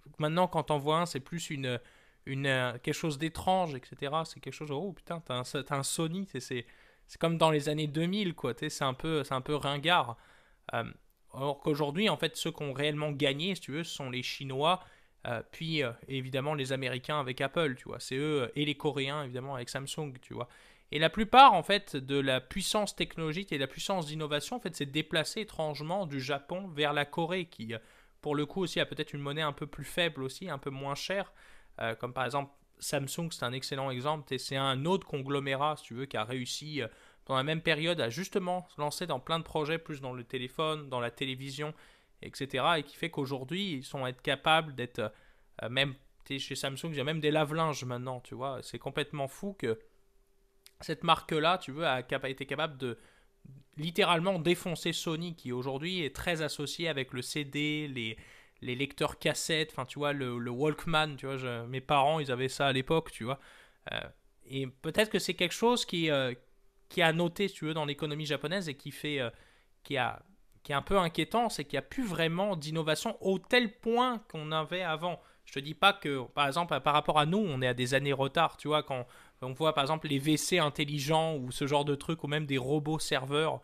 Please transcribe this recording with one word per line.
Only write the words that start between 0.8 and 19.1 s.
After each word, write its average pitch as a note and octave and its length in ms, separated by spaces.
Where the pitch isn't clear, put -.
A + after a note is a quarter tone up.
un, F3 60
c'est C#3+ 140
plus E3 300
une, C3 280
une, C3+ 220
euh, B2+ 320
quelque D3 160
chose D3+ 240
d'étrange, E3 560
et B2 100
cetera. D3 400
C'est - 160
quelque C3+ 140
chose, D3+ 160
oh E3 240
putain, E3+ 260
t'as C3 140
un, B2 80
t'as C#3+ 340
un C3+ 60
Sony, E3 480
c'est, B2+ 100
c'est, B2 240
c'est - 140
comme E3 160
dans D#3+ 140
les D3 180
années D#3 200
deux D#3 180
mille, F#3 280
quoi, B2 200
t'sais, D3+ 160
c'est - 140
un C3 100
peu, D#3+ 280
c'est C3+ 120
un B2+ 80
peu D3+ 140
ringard. C#3+ 600
Euh, A#2 120
alors C#3 260
qu'aujourd'hui, D#3 480
en D#3+ 80
fait, D#3+ 200
ceux E3 160
qui - 100
ont C#3+ 100
réellement D3 400
gagné, C#3+ 420
si E3 60
tu - 120
veux, D#3+ 120
ce - 100
sont C#3 140
les B2 140
Chinois C#3 600
euh, A#2 160
puis, D#3+ 300
euh, A#2+ 100
évidemment, C3+ 460
les C3+ 180
Américains C3 480
avec B2+ 200
Apple, C#3+ 360
tu - 80
vois. - 160
C'est - 160
eux, D3 260
euh, A#2 140
et D3 80
les D3 120
Coréens, C#3+ 480